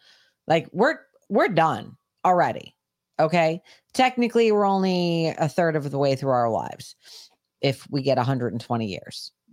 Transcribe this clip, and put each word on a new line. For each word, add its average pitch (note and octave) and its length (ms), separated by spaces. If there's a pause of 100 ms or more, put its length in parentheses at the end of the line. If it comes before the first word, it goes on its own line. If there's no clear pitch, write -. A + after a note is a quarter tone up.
(460)
Like, D#3+ 260
we're, C4+ 280 (300)
we're B3 180
done D#3+ 500 (260)
already. E3 520 (440)
Okay? D#3+ 400 (340)
Technically, A#3+ 580
we're G#3 160
only F3+ 640 (100)
a D#3+ 100
third E3 260
of C#3+ 140
the C#3 80
way C#3 180
through C3+ 140
our A#2+ 220
lives. - 440 (640)
If - 280
we C#3 140
get C3 160
a A#2+ 40
hundred B2 280
and A2+ 100
twenty A#2 240
years, - 460 (220)